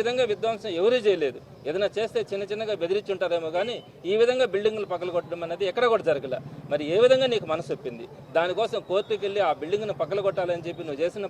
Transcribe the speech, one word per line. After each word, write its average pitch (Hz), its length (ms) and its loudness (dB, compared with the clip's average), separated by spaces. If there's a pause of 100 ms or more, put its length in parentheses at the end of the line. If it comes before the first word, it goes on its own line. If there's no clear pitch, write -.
విధంగా 247 320 0
విధ్వంసం 214 380 -4 (100)
ఎవరూ 240 160 6 (100)
చేయలేదు. 156 320 4 (300)
ఏదైనా 190 280 0
చేస్తే 220 240 -2 (100)
చిన్న 196 200 -4
చిన్నగా 214 320 -4
బెదిరించి 196 320 0
ఉంటారేమో 170 420 0
కానీ 214 200 -2 (340)
ఈ 208 100 4
విధంగా 247 340 4
బిల్డింగ్లు 214 380 0
పగలగొట్టడం 170 540 -2
అనేది 175 240 -4
ఎక్కడ 233 220 2
కూడా 202 180 4
జరగలే. 131 300 -2 (320)
మరి 147 120 0 (100)
ఏ 196 100 4
విధంగా 262 300 6
నీకు 180 180 -2
మనసు 160 240 -2
ఒప్పింది? 120 280 -10 (320)
దానికోసం 185 420 0 (120)
కోర్టుకు 202 360 0
వెళ్ళి 202 220 0
ఆ - 20 4 (120)
బిల్డింగ్ను 202 400 -2
పగలగొట్టాలని 180 680 0
చెప్పి 170 180 -8
నువ్వు 143 160 -6
చేసిన 190 280 -2